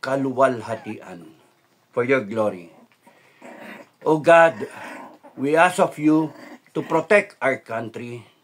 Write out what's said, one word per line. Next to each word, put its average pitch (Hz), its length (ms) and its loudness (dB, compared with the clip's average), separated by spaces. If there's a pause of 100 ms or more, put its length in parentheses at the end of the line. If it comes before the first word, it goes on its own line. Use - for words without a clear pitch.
kaluwalhatian. 117 1400 -4 (560)
For 123 160 -2
your 131 160 0
glory. 98 500 -4 (1300)
O 156 160 2
God, 165 480 6 (640)
we 143 240 -2
ask 180 240 4
of 160 160 0
you 151 320 2 (480)
to - 80 -6
protect 202 560 0
our 127 160 0
country 117 720 -10 (160)